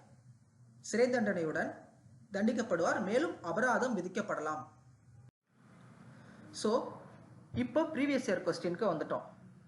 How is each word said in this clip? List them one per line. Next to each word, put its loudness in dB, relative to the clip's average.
சிறை 2
தண்டனையுடன் 0
தண்டிக்கப்படுவார். 2
மேலும் 0
அபராதம் 0
விதிக்கப்படலாம். -4
So, -2
இப்போ 2
ப்ரீவியஸ் 0
இயர் 0
கொஸ்டினுக்கு 0
வந்துட்டோம். -4